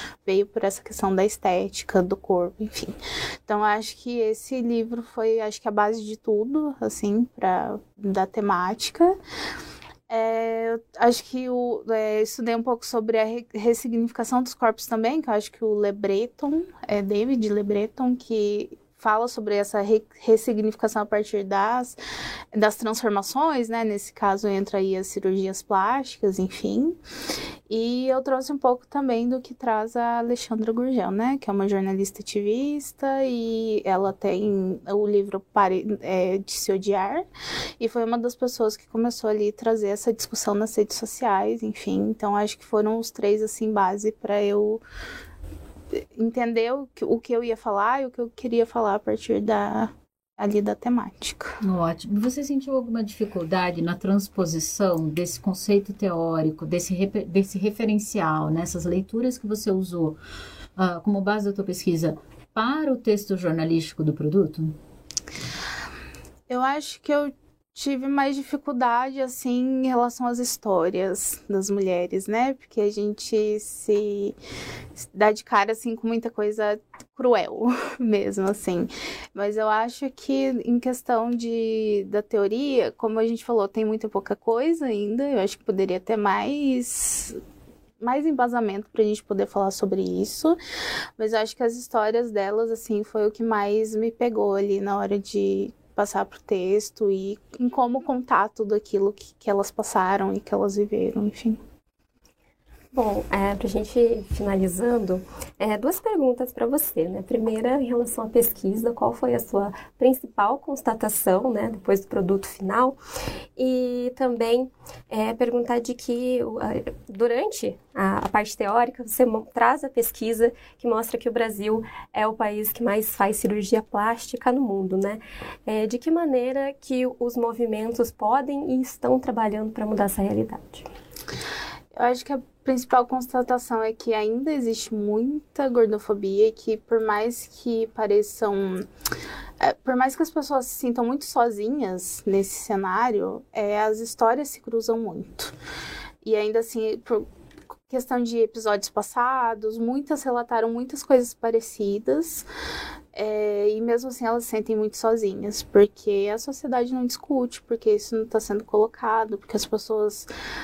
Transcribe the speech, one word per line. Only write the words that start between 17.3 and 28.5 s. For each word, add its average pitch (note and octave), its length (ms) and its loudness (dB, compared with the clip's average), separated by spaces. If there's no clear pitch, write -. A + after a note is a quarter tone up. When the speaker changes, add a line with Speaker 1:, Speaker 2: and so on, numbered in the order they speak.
Speaker 1:
Le G#3 120 2
Breton, A3 540 0
que G#3 640 -2
fala A3 320 2
sobre G#3+ 260 -2
essa G3+ 280 0
re-, A3 240 4
ressignificação G#3+ 840 2
a G#3 40 -2
partir G#3 380 -2
das, G#3+ 500 0
das G#3+ 200 6
transformações, A3+ 920 0
né? A3+ 160 -2
Nesse G#3 300 -4
caso G3+ 340 2
entra G3 300 0
aí F#3+ 180 2
as F#3+ 120 -6
cirurgias F#3+ 540 -2
plásticas, G#3 760 0
enfim. G#3+ 580 0
E A#3+ 400 0
eu C4 140 2
trouxe C4 280 -2